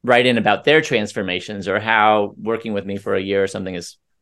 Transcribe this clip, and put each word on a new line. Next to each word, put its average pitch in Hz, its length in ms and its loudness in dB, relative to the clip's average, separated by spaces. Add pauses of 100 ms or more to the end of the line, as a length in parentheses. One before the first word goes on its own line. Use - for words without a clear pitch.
write 123 240 4
in 120 100 2
about 104 280 2
their 156 180 6
transformations 104 840 -4
or 98 140 0
how 107 560 2
working 110 380 -6
with 101 100 -4
me 98 140 -8
for 98 160 -4
a 98 60 0
year 98 220 0
or 98 40 0
something 95 280 -8
has 87 220 -12 (260)